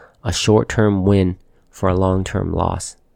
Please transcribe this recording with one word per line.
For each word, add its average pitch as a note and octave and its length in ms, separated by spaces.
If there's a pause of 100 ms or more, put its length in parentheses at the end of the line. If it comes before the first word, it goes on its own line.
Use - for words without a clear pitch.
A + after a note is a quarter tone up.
(240)
a - 80
short-term G#2+ 720
win F#2+ 340 (340)
for - 180
a F2+ 80
long-term F#2 560
loss F2 420 (200)